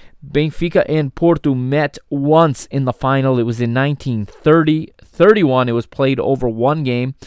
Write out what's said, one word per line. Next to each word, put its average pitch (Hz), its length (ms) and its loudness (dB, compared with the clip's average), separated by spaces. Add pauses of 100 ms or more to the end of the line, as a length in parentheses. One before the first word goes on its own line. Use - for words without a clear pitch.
(240)
Benfica 151 640 -2
and 147 240 -2
Porto 165 400 0
met 135 440 -2 (120)
once 147 580 0
in 139 180 -4
the 123 80 -2
final. 135 440 0
It 120 60 0
was 117 180 -4
in 117 120 -2
nineteen 131 520 -2
thirty 156 640 0 (120)
thirty-one. 160 640 2
It 117 40 0
was 117 120 -2
played 135 340 -2
over 127 300 -2
one 131 340 0
game 127 300 -2 (120)